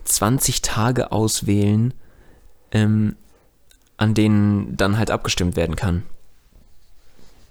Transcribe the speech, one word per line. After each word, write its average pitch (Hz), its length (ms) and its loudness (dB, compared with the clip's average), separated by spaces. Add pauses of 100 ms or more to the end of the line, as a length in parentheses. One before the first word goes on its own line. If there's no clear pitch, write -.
zwanzig - 580 0
Tage 120 500 0
auswählen, 107 840 0 (800)
ähm, 107 440 2 (840)
an 107 160 2
denen 104 640 2
dann 101 200 2
halt 110 140 0
abgestimmt 87 440 -2
werden 82 200 0
kann. 92 280 -2 (1500)